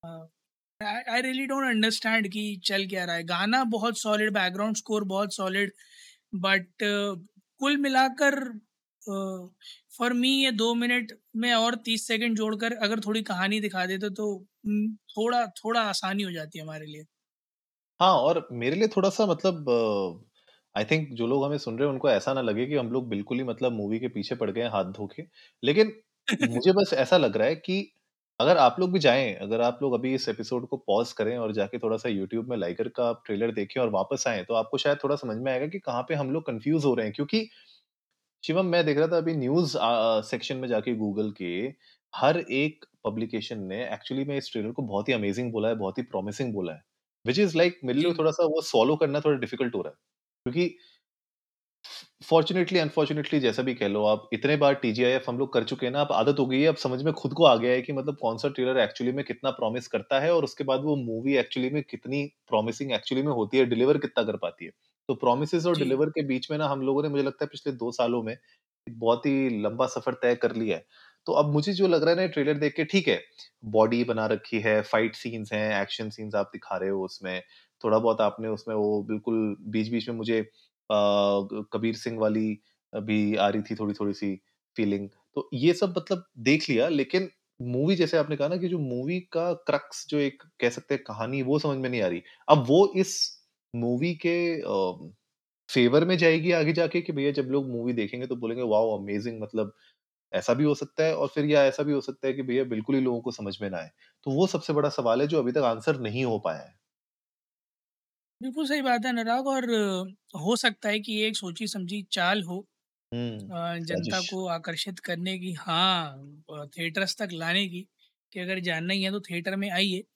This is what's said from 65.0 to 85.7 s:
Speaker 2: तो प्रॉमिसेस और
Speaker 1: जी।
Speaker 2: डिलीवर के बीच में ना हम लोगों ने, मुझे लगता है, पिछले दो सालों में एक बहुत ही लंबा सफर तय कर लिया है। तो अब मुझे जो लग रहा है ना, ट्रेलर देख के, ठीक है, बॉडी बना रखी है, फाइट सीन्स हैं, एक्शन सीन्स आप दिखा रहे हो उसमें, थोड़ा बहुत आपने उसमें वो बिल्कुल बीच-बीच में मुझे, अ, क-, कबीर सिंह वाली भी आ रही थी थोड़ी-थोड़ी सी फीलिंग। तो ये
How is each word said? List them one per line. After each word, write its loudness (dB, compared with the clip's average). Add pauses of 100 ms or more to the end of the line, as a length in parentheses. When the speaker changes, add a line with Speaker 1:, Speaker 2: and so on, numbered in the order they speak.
Speaker 2:
तो 0
प्रॉमिसेस 2
और 4
Speaker 1:
जी। 0
Speaker 2:
डिलीवर 2
के -4
बीच -4
में -2
ना 0
हम -2
लोगों 0
ने, -2
मुझे 0
लगता -2
है, -14
पिछले -6
दो -4
सालों 0
में -6 (560)
एक -14
बहुत 2
ही 2
लंबा 0
सफर -4
तय 2
कर 0
लिया 0
है। -12 (400)
तो 0
अब 4
मुझे 2
जो 4
लग 6
रहा 4
है 6
ना, 0
ट्रेलर 0
देख 0
के, 0
ठीक 2
है, 2 (420)
बॉडी 4
बना 0
रखी 0
है, 4
फाइट 0
सीन्स -8
हैं, 0
एक्शन -6
सीन्स -8
आप 0
दिखा -8
रहे -2
हो -2
उसमें, -8 (400)
थोड़ा 4
बहुत 2
आपने 0
उसमें -6
वो 0
बिल्कुल -2
बीच-बीच -4
में -6
मुझे, 0 (440)
अ, -2
क-, 2
कबीर 0
सिंह -6
वाली 0 (360)
भी 0
आ 4
रही 0
थी -6
थोड़ी-थोड़ी -2
सी -4 (360)
फीलिंग। -2
तो -10
ये 4